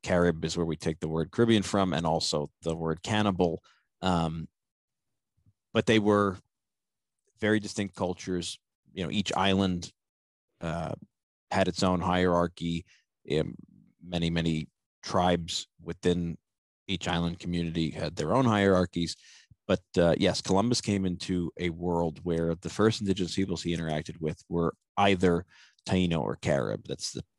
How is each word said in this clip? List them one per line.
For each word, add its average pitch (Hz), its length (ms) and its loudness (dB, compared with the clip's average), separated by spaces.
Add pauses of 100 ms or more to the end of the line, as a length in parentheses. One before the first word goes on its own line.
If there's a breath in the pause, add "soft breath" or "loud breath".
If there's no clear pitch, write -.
Carib 87 420 2
is 82 120 -4
where 85 100 -2
we 80 100 -4
take 80 240 -6
the 80 80 -4
word 80 220 -4
Caribbean 113 320 4
from, 95 320 0
and 78 120 -2
also 78 440 -2 (120)
the 82 140 -4
word 80 260 -4
cannibal. 95 600 0 (400 soft breath)
Um, 82 460 0 (1200)
but 113 140 2
they 113 120 6
were 101 380 4 (1040)
very 107 180 4
distinct 98 380 -6
cultures. 90 640 -4 (340)
You 90 120 -6
know, 80 60 -6
each 101 240 -4
island, 95 560 2 (680)
uh, 82 320 -6 (580)
had 98 180 2
its 87 140 -2
own 90 180 2
hierarchy. 87 840 0 (460 soft breath)
Um, - 260 -2 (500)
many, 85 220 -2
many 82 400 -2 (340)
tribes 87 680 0 (140)
within 87 540 -2 (500)
each 92 220 -6
island 85 300 -2
community 85 520 -2
had 80 260 -8
their 80 180 -2
own 131 100 4
hierarchies. 95 720 2 (500 loud breath)
But, 95 160 0 (140)
uh, 85 220 6
yes, 90 240 2
Columbus 107 400 2
came 98 240 0
into 90 520 -2
a 87 120 -2
world 85 540 -2
where 82 320 0
the 85 120 -8
first 107 320 2
indigenous 92 340 -2
peoples 95 280 -2
he 85 120 -2
interacted 80 460 -4
with 78 180 -4 (120)
were 85 240 0 (240)
either 92 480 4 (420 soft breath)
Taino 87 320 2
or 57 160 -4
Carib. 53 500 -2
That's - 260 -8
the, - 120 -10 (140)